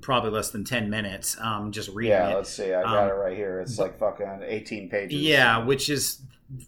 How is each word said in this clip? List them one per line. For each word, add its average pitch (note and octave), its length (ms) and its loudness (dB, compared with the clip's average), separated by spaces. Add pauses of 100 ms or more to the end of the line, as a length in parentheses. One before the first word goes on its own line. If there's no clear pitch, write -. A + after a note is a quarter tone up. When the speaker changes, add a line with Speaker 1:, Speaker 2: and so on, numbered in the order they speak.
Speaker 1:
probably A2+ 300 0
less G#2 180 -2
than G2+ 140 -6
ten A2 260 -2
minutes, G2+ 500 -4
um, G#2+ 320 -4
just G2+ 180 -6
reading G#2+ 240 2
Speaker 2:
Yeah, F2+ 180 6
Speaker 1:
it. - 60 2
Speaker 2:
let's G2 120 -2
see. F#2+ 240 -2
I F#2 80 2
Speaker 1:
Um, A2+ 120 0
Speaker 2:
got G2+ 160 4
it G2 40 0
right G2 240 -2
here. F#2+ 220 -4
It's G#2 160 -6
Speaker 1:
but G2+ 80 0
Speaker 2:
like F#2 160 -4
fucking G2 480 -2
eighteen G#2 420 -6
pages. G#2 320 -2
Speaker 1:
Yeah, B2+ 420 6
which C3+ 240 2
is, C#3+ 320 -2 (480)